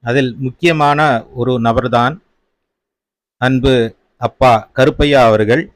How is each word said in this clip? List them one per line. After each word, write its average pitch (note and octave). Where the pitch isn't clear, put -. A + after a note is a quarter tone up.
அதில் B2
முக்கியமான D3
ஒரு B2
நபர்தான் A#2+
அன்பு B2+
அப்பா A#2+
கருப்பையா C#3
அவர்கள். A2+